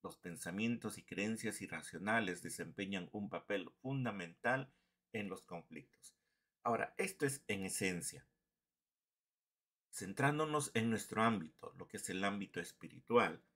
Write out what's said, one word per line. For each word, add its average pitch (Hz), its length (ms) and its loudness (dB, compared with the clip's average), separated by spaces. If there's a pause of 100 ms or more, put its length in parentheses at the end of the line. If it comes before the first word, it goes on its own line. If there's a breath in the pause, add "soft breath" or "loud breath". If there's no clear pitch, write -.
Los 87 160 -10
pensamientos 101 800 -2
y - 60 -16
creencias 104 580 -2
irracionales 90 800 0
desempeñan 90 720 -4
un 104 180 -4
papel 92 400 -2 (100)
fundamental 123 880 0 (440 soft breath)
en 101 160 -2
los 92 120 -6
conflictos. - 720 -14 (500)
Ahora, 113 340 2
esto 190 260 0
es 135 240 0
en 95 160 0
esencia. 90 640 0 (1600)
Centrándonos 147 840 2
en 113 160 4
nuestro 110 320 2
ámbito, 104 560 2
lo 92 100 -10
que - 80 -10
es - 140 -6
el 92 140 2
ámbito 101 360 0
espiritual - 840 2 (140)